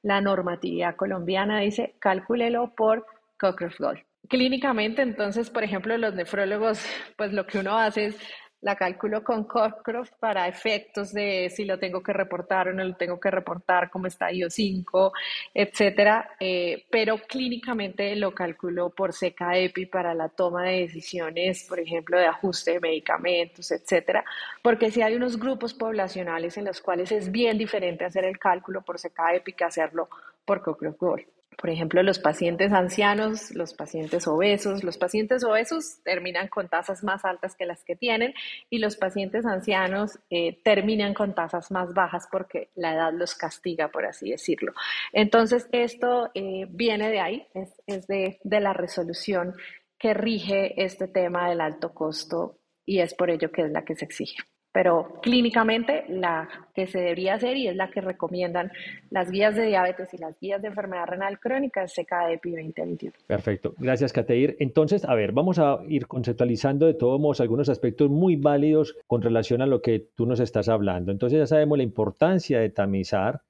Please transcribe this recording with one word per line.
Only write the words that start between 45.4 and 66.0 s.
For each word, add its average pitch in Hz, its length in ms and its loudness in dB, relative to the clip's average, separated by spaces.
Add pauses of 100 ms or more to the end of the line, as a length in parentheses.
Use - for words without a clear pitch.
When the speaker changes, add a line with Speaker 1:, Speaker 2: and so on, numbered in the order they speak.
Speaker 1:
esto, 240 640 0
eh, 190 340 -6
viene 214 420 0
de 208 100 0
ahí, 185 340 -4
es, - 320 -10
es 190 200 -8
de, 190 380 -2
de 208 160 2
la 196 140 2
resolución 175 800 -2 (440)
que 220 140 2
rige 196 720 0
este 185 240 -4
tema 175 400 0
del 170 140 0
alto 156 320 -4
costo 160 640 -4 (260)
y 196 140 2
es 170 160 2
por 175 160 2
ello 160 200 0
que 175 120 -2
es 151 80 0
la 156 120 -2
que 156 140 -8
se - 80 -8
exige. - 320 -10 (360)
Pero 170 500 2
clínicamente 233 840 2
la 170 400 -2 (280)
que 190 120 -2
se 185 120 -6
debería 180 340 0
hacer 247 240 0
y 254 100 0
es 180 80 -2
la 190 140 -2
que 196 140 -4
recomiendan 180 680 -2 (380)
las 185 220 -2
guías 208 260 4
de 226 80 2
diabetes 185 480 0
y 175 60 -16
las 160 200 -12
guías 196 220 -4
de 208 80 -8
enfermedad 196 380 -6
renal 196 340 -4
crónica 254 420 -2
es 180 120 -6
C 170 100 -4
K 175 220 0
D 165 180 0
veinte 160 380 -6
veintiuno. 170 340 -6 (100)
Speaker 2:
Perfecto. - 520 -2
Gracias, 127 340 2
Cateir. 123 460 4
Entonces, 156 480 2
a 127 80 4
ver, 104 180 4
vamos 170 260 2
a 143 200 6 (100)
ir 147 180 0